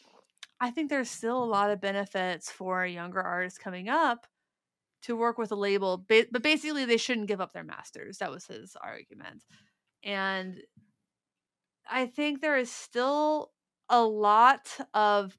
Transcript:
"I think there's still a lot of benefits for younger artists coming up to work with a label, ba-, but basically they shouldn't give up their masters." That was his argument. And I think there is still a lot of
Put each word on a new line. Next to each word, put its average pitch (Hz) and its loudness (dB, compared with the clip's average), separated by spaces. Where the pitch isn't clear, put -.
"I 247 -2
think 277 -4
there's 262 -2
still 240 -2
a 240 -2
lot 208 2
of 202 -2
benefits 196 -4
for 185 -2
younger 180 -6
artists 180 -4
coming 185 -10
up 269 0
to 240 -4
work 233 0
with 220 -4
a 208 -2
label, 196 0
ba-, 220 4
but 233 -2
basically 302 0
they 233 4
shouldn't 226 -2
give 202 -2
up 180 -6
their 170 -14
masters." - -16
That 180 -6
was 175 -16
his 143 -16
argument. - -18
And 190 -6
I 254 0
think 294 -4
there 294 2
is 240 -2
still 294 0
a 233 6
lot 214 6
of 208 2